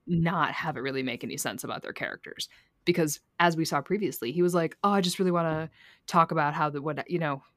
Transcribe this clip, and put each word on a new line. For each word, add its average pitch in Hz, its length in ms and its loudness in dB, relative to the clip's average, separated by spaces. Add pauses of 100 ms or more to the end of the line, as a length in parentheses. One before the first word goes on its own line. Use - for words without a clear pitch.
not 170 460 2
have 156 240 -6
it - 40 -8
really 135 220 -2
make 123 200 -6
any 127 140 -8
sense 117 260 -6
about 117 200 -8
their - 100 -8
characters. - 560 -10 (360)
Because 170 340 2 (200)
as 170 160 6
we 160 100 0
saw 147 160 0
previously, 151 500 -2
he 170 100 0
was 175 140 4
like, 165 280 0
"Oh, 202 60 4
I 202 120 4
just 180 180 0
really 190 120 2
wanna 160 380 0 (380)
talk 165 240 4
about 151 240 2
how 156 160 0
the, 143 100 -4
what," 147 280 -4
you 170 100 0
know, 143 240 -2 (140)